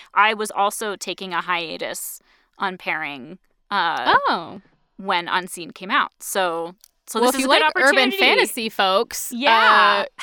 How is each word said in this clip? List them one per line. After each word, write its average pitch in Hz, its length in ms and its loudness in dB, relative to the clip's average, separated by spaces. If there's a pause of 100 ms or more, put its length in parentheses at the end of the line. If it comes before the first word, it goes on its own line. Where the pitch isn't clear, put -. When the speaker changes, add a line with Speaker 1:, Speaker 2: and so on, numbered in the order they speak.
(120)
Speaker 1:
I 214 220 4
was 214 180 -4
also 208 420 -2
taking 185 380 -10
a 170 80 -2
hiatus 170 800 -6 (380)
on 185 200 -6
Pairing, 156 600 -8 (340)
uh, 170 440 2 (120)
Speaker 2:
Oh. 190 320 -4 (380)
Speaker 1:
when 190 280 -2
Unseen 175 460 -4
came 190 180 -14
out. 254 300 0
So, 175 560 -4 (300)
so 220 140 -6
Speaker 2:
Well, 247 120 4
Speaker 1:
this - 20 -4
Speaker 2:
if 262 60 -2
Speaker 1:
is 262 60 0
Speaker 2:
you 262 60 4
Speaker 1:
a - 40 6
good 302 80 4
Speaker 2:
like 311 120 2
urban 269 120 4 (100)
Speaker 1:
opportunity. 254 200 2
Speaker 2:
fantasy, 339 520 2
folks, 196 640 0
Speaker 1:
Yeah. 220 720 4 (180)